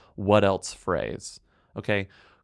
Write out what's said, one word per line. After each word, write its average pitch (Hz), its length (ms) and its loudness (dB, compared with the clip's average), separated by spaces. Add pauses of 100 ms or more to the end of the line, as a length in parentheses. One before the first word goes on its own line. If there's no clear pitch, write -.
(140)
"what 101 300 4
else" 98 280 0
phrase. - 680 -6 (360)
Okay, 101 320 -2 (360)